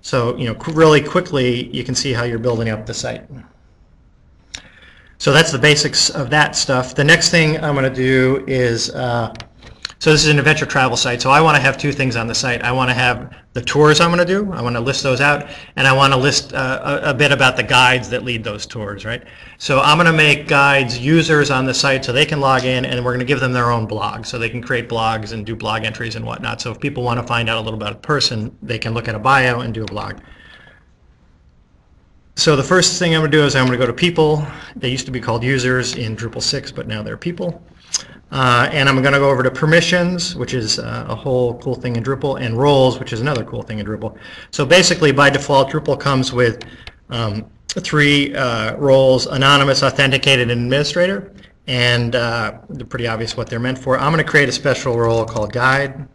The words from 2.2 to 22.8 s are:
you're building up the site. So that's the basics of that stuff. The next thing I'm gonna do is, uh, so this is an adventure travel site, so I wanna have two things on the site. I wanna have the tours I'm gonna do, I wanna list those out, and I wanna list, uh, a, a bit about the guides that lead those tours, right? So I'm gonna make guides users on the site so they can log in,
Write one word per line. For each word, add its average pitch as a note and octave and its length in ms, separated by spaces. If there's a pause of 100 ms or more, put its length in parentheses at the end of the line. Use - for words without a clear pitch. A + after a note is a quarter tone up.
you're A#2 140
building A2+ 320
up A2 160
the A#2 80
site. - 340 (1900)
So C#3+ 160
that's D#3+ 180
the C#3 60
basics D3 500
of C3+ 220
that D3 260
stuff. - 380
The C#3+ 100
next E3 240
thing D#3 340
I'm D3+ 120
gonna C3+ 200
do C3 520
is, A#2+ 440
uh, A#2+ 440 (640)
so D#3 140
this D3 120
is D3+ 40
an D3 100
adventure D3+ 280
travel B2+ 320
site, B2 240
so C3 80
I C#3+ 100
wanna D#3 200
have C3+ 180
two D3 140
things C3 240
on A2+ 100
the A2+ 80
site. A#2+ 280
I A#2+ 100
wanna B2+ 200
have B2 420 (200)
the B2 80
tours D3+ 380
I'm E3+ 100
gonna F3 140
do, F#3+ 280
I B2+ 80
wanna A#2+ 200
list C3 220
those C3 200
out, D3 260 (280)
and C3+ 100
I C3 80
wanna C3+ 240
list, C3 340
uh, C3 520
a, D#3 60
a C3+ 40
bit C#3 180
about C3 240
the B2+ 60
guides B2 480
that B2 120
lead A#2 220
those G#2 220
tours, G2+ 400
right? A#2+ 160 (340)
So C3+ 240
I'm D3+ 160
gonna E3+ 160
make D3+ 340
guides C#3 520
users D3 520
on C3 140
the C3 80
site C3+ 320
so B2+ 80
they C3+ 140
can D3+ 140
log C3 240
in, B2+ 200